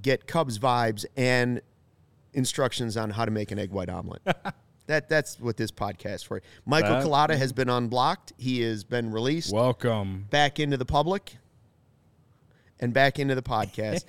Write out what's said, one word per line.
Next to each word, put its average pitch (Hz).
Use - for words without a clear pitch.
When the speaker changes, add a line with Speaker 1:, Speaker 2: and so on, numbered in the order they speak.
Speaker 1:
get 131
Cubs 123
vibes 117
and 123
instructions 123
on 110
how 110
to 110
make 107
an 101
egg 98
white 92
omelet? 90
Speaker 2:
<laughs> 190
Speaker 1:
That, 151
that's 156
what 117
this 110
podcast 101
for. 101
Michael 135
Speaker 2:
That 139
Speaker 1:
Collada 151
has 131
been 127
unblocked. 123
He 127
has 113
been 120
released 123
Speaker 2:
Welcome. 107
Speaker 1:
back 147
into 143
the 131
public 156
and 120
back 135
into 139
the 127
podcast. 110